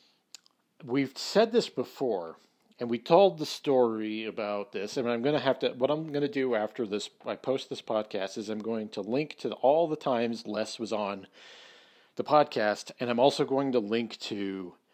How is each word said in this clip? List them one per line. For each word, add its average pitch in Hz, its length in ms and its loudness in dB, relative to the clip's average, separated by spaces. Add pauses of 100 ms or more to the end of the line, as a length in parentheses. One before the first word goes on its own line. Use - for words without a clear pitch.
(840)
we've 135 320 -2
said 220 360 2
this 226 180 2
before, 104 680 -4 (420)
and 120 100 -6
we 120 80 0
told 170 400 6
the 151 80 -4
story 110 800 2
about 104 460 -4
this, 104 260 -4
and 120 100 0
I'm 117 140 0
gonna 147 160 2
have 131 220 2
to, 120 140 0
what 127 180 0
I'm 156 200 -4
gonna 143 160 -2
do 131 280 0
after 107 320 -2
this, 101 240 -4 (160)
I 110 80 -4
post 131 340 -4
this - 140 -10
podcast, 107 560 -4
is 104 100 -8
I'm 107 80 -4
going 110 320 -4
to 107 120 -8
link 127 400 -2
to 117 120 -2
all 160 340 4
the 151 80 -2
times 117 520 -2
Les 107 320 -4
was 110 120 -4
on 101 360 -4 (880)
the - 80 -6
podcast, 135 640 2 (100)
and 120 120 -2
I'm 117 80 0
also 139 260 4
going 135 280 0
to 127 60 4
link 113 420 -2
to, 95 520 -6 (200)